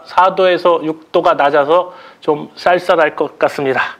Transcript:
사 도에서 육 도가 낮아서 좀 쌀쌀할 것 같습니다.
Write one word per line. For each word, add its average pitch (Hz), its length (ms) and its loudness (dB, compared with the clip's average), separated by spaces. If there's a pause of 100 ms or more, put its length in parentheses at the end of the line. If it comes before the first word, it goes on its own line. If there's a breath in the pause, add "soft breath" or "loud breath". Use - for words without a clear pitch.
사 185 280 2
도에서 175 500 0
육 156 280 -10
도가 165 240 2
낮아서 147 580 0 (260 loud breath)
좀 151 360 -6
쌀쌀할 175 600 0
것 147 220 -6
같습니다. 135 420 -2 (200)